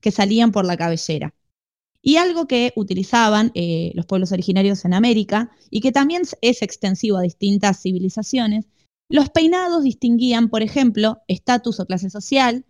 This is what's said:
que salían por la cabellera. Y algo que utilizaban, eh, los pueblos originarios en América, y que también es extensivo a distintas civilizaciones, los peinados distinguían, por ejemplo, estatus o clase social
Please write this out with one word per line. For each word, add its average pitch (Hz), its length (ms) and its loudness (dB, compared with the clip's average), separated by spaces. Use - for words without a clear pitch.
que 214 100 0
salían 220 400 2
por 196 140 0
la 180 120 -2
cabellera. 165 560 -4
Y 294 160 4
algo 339 300 0
que 247 280 0
utilizaban, 214 800 0
eh, 170 420 -4
los 170 100 -6
pueblos 185 280 -2
originarios 190 520 0
en 180 80 2
América, 226 580 0
y - 120 -4
que 262 120 2
también 294 280 2
es 240 200 2
extensivo 196 560 -2
a 180 40 0
distintas 196 600 0
civilizaciones, 208 840 -4
los 277 200 2
peinados 339 540 2
distinguían, 233 680 2
por 226 140 -2
ejemplo, 220 640 0
estatus 240 520 -2
o 185 60 -4
clase 185 240 -4
social 254 600 -2